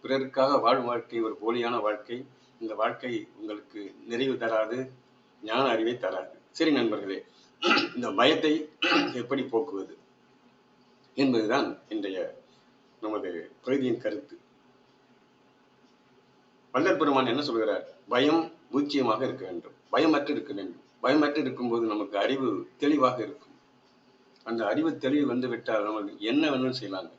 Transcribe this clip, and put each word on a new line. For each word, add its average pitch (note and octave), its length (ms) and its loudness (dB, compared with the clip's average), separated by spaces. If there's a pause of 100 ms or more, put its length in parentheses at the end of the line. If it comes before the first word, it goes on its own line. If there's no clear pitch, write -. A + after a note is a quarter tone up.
பிறருக்காக C3 600 2
வாழும் B2 240 4
வாழ்க்கை A#2 360 -4
ஒரு G#2+ 160 -2
போலியான A#2 440 0
வாழ்க்கை. A#2 440 -4 (340)
இந்த A2 160 -8
வாழ்க்கை A2+ 520 -4 (100)
உங்களுக்கு G#2 580 -12 (120)
நிறைவு A#2+ 300 -2
தராது, A2+ 540 -2 (520)
ஞான A2+ 260 0
அறிவை A#2 280 0
தராது. - 380 -6 (160)
சரி D#3+ 200 2
நண்பர்களே, G2+ 480 0 (760)
இந்த A#2 160 -4
பயத்தை D3+ 580 4 (440)
எப்படி B2+ 300 -2
போக்குவது A2 540 -4 (1160)
என்பதுதான் B2+ 640 2 (100)
இன்றைய F#2+ 280 -4 (840)
நமது G#2 280 -4 (320)
பகுதியின் B2+ 400 0
கருத்து. - 340 -6 (2500)
வள்ளல் E3 240 4
பெருமான் C#3 280 4
என்ன A#2+ 180 0
சொல்கிறார்? A2 420 0 (220)
பயம் D3+ 440 2 (200)
பூஜ்ஜியமாக C#3+ 500 0
இருக்க G#2 240 -4
வேண்டும், F2 300 -12 (160)
பயமற்று D3+ 380 4
இருக்க A2+ 240 -4
வேண்டும். G2 300 -10 (180)
பயமற்று D3 360 4
இருக்கும்போது B2 480 -2
நமக்கு G#2 320 -2
அறிவு A#2 600 0
தெளிவாக C#3+ 460 2
இருக்கும். - 320 -12 (880)
அந்த A2+ 220 -2
அறிவு D3+ 320 0
தெளிவு C#3+ 300 2
வந்து B2 200 0
விட்டால் A#2 360 0
நமக்கு G#2 360 -4
என்ன C#3 300 2
வேணாலும் C3 300 0
செய்யலாங்க. F#2+ 400 -8